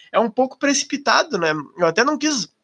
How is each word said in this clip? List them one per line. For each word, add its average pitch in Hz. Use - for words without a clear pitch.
é 185
um 226
pouco 254
precipitado, 277
né? 160
Eu 175
até 202
não 294
quis 285